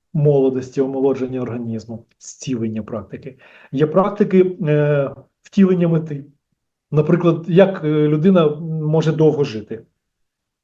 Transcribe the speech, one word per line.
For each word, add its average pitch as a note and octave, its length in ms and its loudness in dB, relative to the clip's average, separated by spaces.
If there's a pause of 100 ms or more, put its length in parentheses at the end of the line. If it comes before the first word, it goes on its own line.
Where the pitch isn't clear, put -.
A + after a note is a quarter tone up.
(120)
молодості, C3+ 680 0
омолодження C3 600 -2
організму, A2+ 640 -10 (140)
зцілення A2+ 640 -8
практики. G#2+ 560 -14 (340)
Є C#3+ 140 0
практики, F#3 760 2
е, D3 480 0 (320)
втілення F#3 460 2
мети. D#3 360 -2 (680)
Наприклад, D#3+ 580 0
як, F#3 360 4
е, D3+ 40 -4
людина D#3 580 2 (200)
може D#3 460 -2
довго D3 320 2
жити. A2 380 -10 (800)